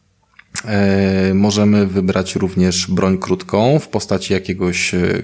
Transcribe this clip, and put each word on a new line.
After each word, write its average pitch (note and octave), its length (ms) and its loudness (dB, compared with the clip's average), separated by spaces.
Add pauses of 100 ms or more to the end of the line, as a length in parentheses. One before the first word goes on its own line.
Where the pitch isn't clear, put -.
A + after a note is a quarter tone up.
(640)
e, G2 680 2
możemy G#2 540 2
wybrać F#2+ 480 -2
również F#2 560 0
broń F#2+ 260 2
krótką G#2+ 600 0
w - 80 -8
postaci G2+ 460 -4
jakiegoś, F#2 600 -2
e, F#2 300 0